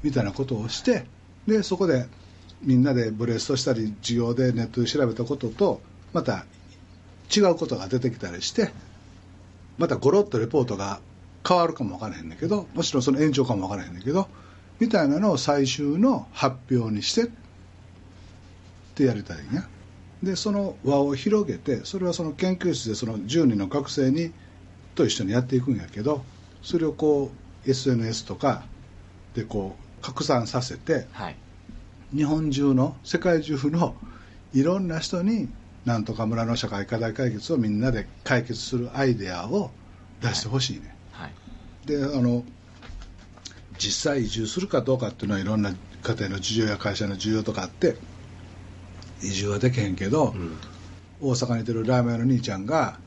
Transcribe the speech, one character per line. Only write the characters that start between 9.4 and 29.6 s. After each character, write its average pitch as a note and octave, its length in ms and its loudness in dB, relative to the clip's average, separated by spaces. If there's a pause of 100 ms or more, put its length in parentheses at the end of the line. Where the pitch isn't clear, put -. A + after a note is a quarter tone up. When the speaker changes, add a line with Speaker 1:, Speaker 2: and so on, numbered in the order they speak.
Speaker 1:
ま E3 100 2
た A2 100 2
ゴ C#3 140 4
ロ G3+ 100 6
ッ - 60 2
と B2 120 -2
レ A#2 80 0
ポ C#3 140 2
ー A#2+ 40 2
ト G2+ 120 -4
が G2 220 -6 (480)
変 F3+ 100 6
わ E3+ 80 6
る E3 80 -2
か - 100 -6
も F#2 120 -6
わ - 40 -14
か G#2+ 100 -6
ら - 80 -10
へ - 40 -14
ん E2 80 -12
ね D#2+ 60 -12
ん - 20 -18
け D#3+ 100 -4
ど、 G3+ 260 0
も D#3+ 100 -2
ち - 100 -2
ろ C#3 60 4
ん B2 40 0
そ C#3 80 4
の C3+ 80 2
延 D3+ 120 4
長 C3 140 2
か A#2+ 100 0
も F#2+ 80 -2
わ F#2 60 -4
か G2+ 80 -4
ら F2 80 -8
へ E2+ 40 -14
ん F2 40 -12
ね F2 60 -12
ん - 40 -16
け C#3 80 -2
ど、 F#3+ 160 2 (520)
み A3+ 100 4
た G3 140 4
い C#3 60 4
な D3 100 2
の G#3 120 4
を D3 60 4
最 C#3+ 300 4
終 D3 300 0
の A#3 360 4
発 C3 240 0 (140)
表 A2+ 220 2
に G#2 80 -2
し - 120 -2
て A3+ 100 4
っ A#3 40 2 (1700)
て C#3+ 100 4
や A#2+ 80 4
り G2+ 100 -6
た F2+ 100 -12
い D#2+ 40 -10 (120)
ん A2+ 60 -2
や。 F#3 120 -4 (560)
で、 F#3 120 0
そ G#3+ 160 -2
の G3 320 -2
輪 C#3 160 4
を C#3+ 160 2
広 G3+ 360 2
げ F#2 60 -4
て、 B2 260 -2
そ - 160 -8
れ F#3 60 0
は E3+ 80 2
そ E3+ 100 -2
の D#3 80 -4
研 F#3 260 0
究 F3+ 160 0
室 A#2 160 -4
で G#2 60 -2
そ A#2 100 -4
の G#2 200 -4
十 D3+ 200 4
人 A2 120 6
の F#2+ 100 0
学 C#3 240 -2
生 C3 200 2
に、 E3 200 0 (640)
と D#3 100 4
一 G#2+ 60 2
緒 - 140 -2
に G2 60 -2
や B2 100 4
っ - 20 -2
て B2+ 120 0
い B2 60 4
く C3+ 100 0
ん A2+ 40 4
や E2+ 160 -6
け G2+ 120 -8
ど、 C#3+ 200 0 (380)
そ - 180 -2
れ D#3+ 60 2
を D#3 80 0
こ C#3+ 380 2 (340)
う、 C3 40 0
エ C3 40 6
ス C3 180 2
エ B2 40 4
ヌ A2+ 120 0
エ A2+ 60 -2
ス - 100 -6
と - 120 -8
か B2+ 280 0 (680)
で A2 100 -4
こ G2 380 -4